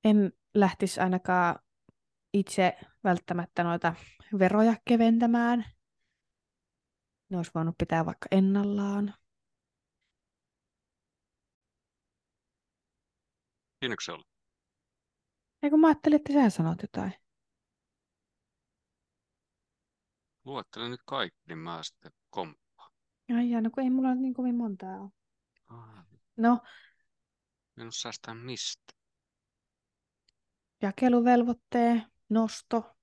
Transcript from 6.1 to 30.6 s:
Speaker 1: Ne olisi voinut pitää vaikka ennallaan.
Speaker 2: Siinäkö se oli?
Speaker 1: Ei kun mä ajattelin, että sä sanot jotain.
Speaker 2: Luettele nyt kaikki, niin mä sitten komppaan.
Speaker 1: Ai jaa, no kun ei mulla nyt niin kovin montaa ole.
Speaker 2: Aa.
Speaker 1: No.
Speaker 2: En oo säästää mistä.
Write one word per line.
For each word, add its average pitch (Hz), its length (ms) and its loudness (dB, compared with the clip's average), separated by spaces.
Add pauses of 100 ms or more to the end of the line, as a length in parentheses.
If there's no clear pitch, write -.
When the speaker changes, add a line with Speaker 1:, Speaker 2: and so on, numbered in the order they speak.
Speaker 1:
Ne 185 80 -6
olisi 170 180 -6
voinut 165 220 -2
pitää 165 280 0
vaikka - 260 -10
ennallaan. 202 840 0 (4000)
Speaker 2:
Siinäkö 120 240 -6
se - 80 -12
oli? 80 120 -16 (1400)
Speaker 1:
Ei 294 60 0
kun 302 100 6
mä 320 80 8
ajattelin, 302 280 4
että 294 180 0
sä 269 160 6
sanot 165 320 -2
jotain. - 320 -8 (3250)
Speaker 2:
Luettele 120 440 -12
nyt 123 160 -12
kaikki, - 420 -6
niin 160 100 -14
mä 165 260 -12
sitten - 280 -20 (180)
komppaan. - 640 -14 (460)
Speaker 1:
Ai 240 120 -2
jaa, 233 120 -2
no 226 80 -2
kun 269 140 -6
ei 254 60 0
mulla 262 200 0
nyt 254 120 -2
niin 262 120 -4
kovin 247 220 -4
montaa 190 460 -8
ole. 196 100 -18 (600)
Speaker 2:
Aa. 113 340 -20 (320)
Speaker 1:
No. 233 240 2 (1160)
Speaker 2:
En 117 80 -16
oo 113 60 -16
säästää - 440 -12
mistä. - 580 -12 (1900)